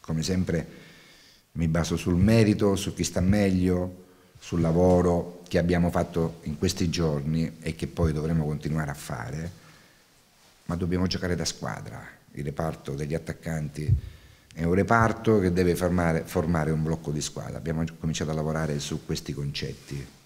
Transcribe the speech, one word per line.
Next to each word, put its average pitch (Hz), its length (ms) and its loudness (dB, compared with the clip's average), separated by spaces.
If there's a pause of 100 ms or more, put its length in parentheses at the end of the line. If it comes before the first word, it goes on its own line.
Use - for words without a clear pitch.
come 80 220 -4
sempre 85 440 0 (840)
mi 82 140 0
baso 80 300 0
sul 90 180 0
merito, 104 600 6
su - 180 -4
chi - 80 -4
sta - 180 -2
meglio, 92 840 2 (320)
sul - 220 -4
lavoro 87 880 4
che 92 120 0
abbiamo 87 320 2
fatto 85 540 -2
in 76 120 -6
questi 92 320 0
giorni 78 720 0
e 80 140 -6
che 78 140 -6
poi 82 240 0
dovremo 78 340 0
continuare 76 440 -4
a 71 40 -6
fare, - 560 -8 (1160)
ma 87 100 -4
dobbiamo 90 300 0
giocare 87 280 -2
da 80 100 -4
squadra. - 580 -8 (300)
Il 71 120 -8
reparto 73 500 -6
degli 73 180 -6
attaccanti 78 800 -4 (600)
è 80 80 -6
un 85 100 2
reparto 110 680 4
che 90 120 4
deve 87 220 4
formare, 87 500 2
formare 80 460 0
un 78 140 0
blocco 78 260 -2
di 73 100 -2
squadra. - 380 -8
Abbiamo 82 260 -2 (140)
cominciato 80 320 -4
a 78 40 -2
lavorare 78 440 -2
su 73 260 -6
questi 78 300 -6
concetti. 69 720 -8 (200)